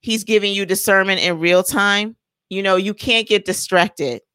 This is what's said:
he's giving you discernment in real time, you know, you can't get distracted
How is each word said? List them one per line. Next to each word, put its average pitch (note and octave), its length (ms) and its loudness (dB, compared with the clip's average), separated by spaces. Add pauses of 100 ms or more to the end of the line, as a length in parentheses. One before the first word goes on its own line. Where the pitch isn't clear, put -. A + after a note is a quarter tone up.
he's A3 240 -4
giving G#3 280 0
you G3 140 -2
discernment F#3+ 540 0
in E3+ 180 -2
real F3 240 4
time, G3+ 540 -2 (340)
you F#3+ 100 -6
know, F#3+ 140 2
you G3 180 0
can't A3+ 360 -2
get G#3 160 0
distracted F3 760 -2 (140)